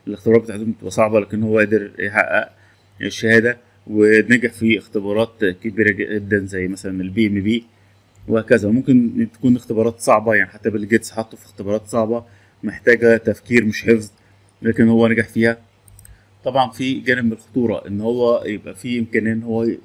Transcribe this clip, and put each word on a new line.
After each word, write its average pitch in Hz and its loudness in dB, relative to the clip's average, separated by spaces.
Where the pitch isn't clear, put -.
الاختبارات 110 2
بتاعتهم 110 -8
بتبقى 98 -14
صعبه، 110 2
لكن 107 -4
هو 110 2
قدر 104 0
يحقق 101 -2
الشهاده 113 0
ونجح 110 4
في 113 0
اختبارات 104 -4
كبيره 104 -2
جدا 101 -4
زي 92 -6
مثلا 95 -8
البي 98 0
ام 101 -2
بي 107 -2
وهكذا. 110 2
ممكن 120 2
تكون 123 2
اختبارات 113 -2
صعبه، 110 2
يعني 98 0
حتى - -6
بيل 104 -4
جيتس 110 0
حطه 113 -10
في - -20
اختبارات 104 -8
صعبه 113 -4
محتاجه 113 2
تفكير 113 0
مش 107 -4
حفظ، 110 2
لكن 113 2
هو 113 4
نجح 113 -2
فيها. 117 0
طبعا 127 0
في 131 -4
جانب 123 -2
من 113 0
الخطوره 110 -4
ان 101 -6
هو 120 0
يبقى 95 -8
في 123 -6
امكانيه 113 -2
ان 113 -4
هو 113 -4
ي-، 110 -2